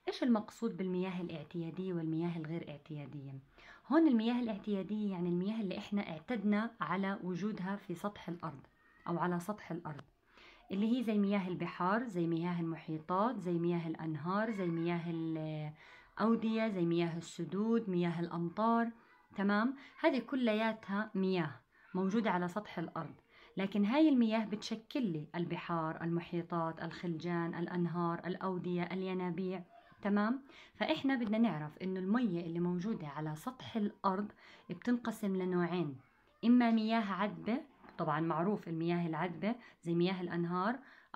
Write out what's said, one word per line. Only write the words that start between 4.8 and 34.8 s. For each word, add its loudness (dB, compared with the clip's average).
يعني 0
المياه 0
اللي -2
إحنا -2
اعتدنا 0
على 0
وجودها -2
في -8
سطح -6
الأرض -8
أو 0
على 0
سطح -6
الأرض، -8
اللي 2
هي 0
زي 2
مياه 2
البحار، 0
زي 0
مياه 0
المحيطات، -2
زي 0
مياه 0
الأنهار، -2
زي -2
مياه 0
الأودية، -2
زي 2
مياه 2
السدود، 0
مياه 2
الأمطار. 2
تمام؟ 2
هذه 4
كلياتها 0
مياه 2
موجودة 2
على 2
سطح -8
الأرض، -6
لكن 0
هاي 6
المياه 4
بتشكل -4
لي -2
البحار، -2
المحيطات، -2
الخلجان، -4
الأنهار، 0
الأودية، -2
الينابيع. -2
تمام؟ 2
فإحنا 0
بدنا 0
نعرف 0
إنه -2
المية 2
اللي -2
موجودة 0
على -4
سطح -8
الأرض 0
بتنقسم -2